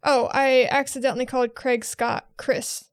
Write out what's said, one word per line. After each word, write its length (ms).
Oh, 280
I 400
accidentally 540
called 300
Craig 280
Scott 540
Chris. 560